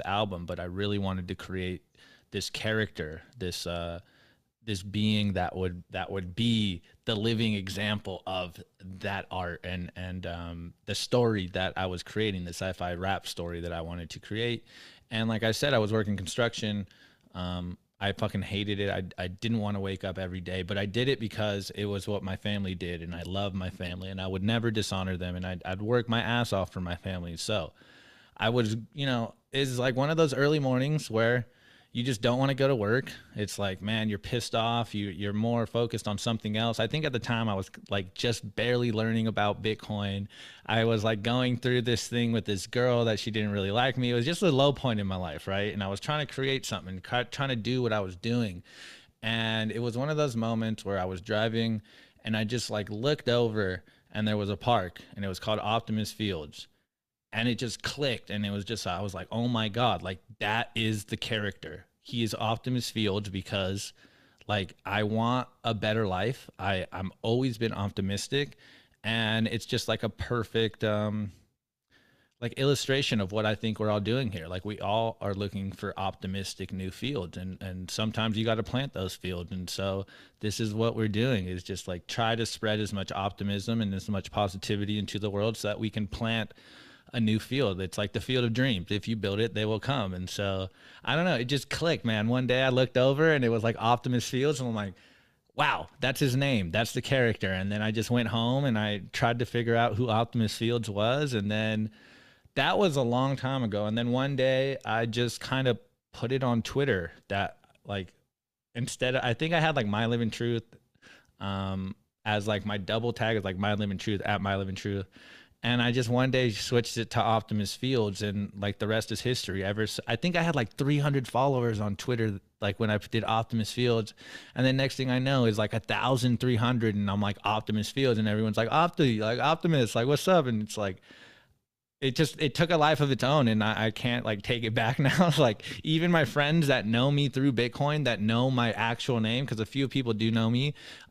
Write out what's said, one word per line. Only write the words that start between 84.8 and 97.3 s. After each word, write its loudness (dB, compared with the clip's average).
into -4
the -2
world 0
so -4
that -2
we -2
can -2
plant -2
a -2
new 4
field. 0
It's -4
like 0
the -2
field 2
of 2
dreams. 2
If -2
you 0
build 0
it, 0
they 0
will 0
come." -2
And -6
so, -2
I 0
don't 2
know, 2
it -2
just -2
clicked, 0
man. 2
One 2
day 4
I 4
looked 4
over, 6
and 4
it 4
was, 2
like, 2
Optimus 2
Fields, 0
and -4
I'm -4
like, -4
"Wow, 2
that's 2
his 4
name. 2
That's 2
the -2
character." 2